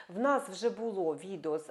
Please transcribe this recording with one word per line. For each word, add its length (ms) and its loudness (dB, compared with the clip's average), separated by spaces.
В 40 -2
нас 300 4
вже 200 0
було 460 0
відео 440 -2
з 120 -10